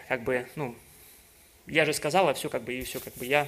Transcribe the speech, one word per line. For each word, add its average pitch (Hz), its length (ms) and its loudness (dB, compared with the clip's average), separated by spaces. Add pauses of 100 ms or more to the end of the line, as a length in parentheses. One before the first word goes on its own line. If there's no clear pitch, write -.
как 123 140 -2
бы, 123 320 0
ну, 131 200 -6 (920)
"Я 156 180 4
же 147 80 2
сказала, 156 400 4
всё, - 160 -4
как 123 140 -4
бы, 120 100 -6
и 127 100 -6
всё, 123 160 -8
как - 160 -12
бы, 123 100 -8
я, 139 220 2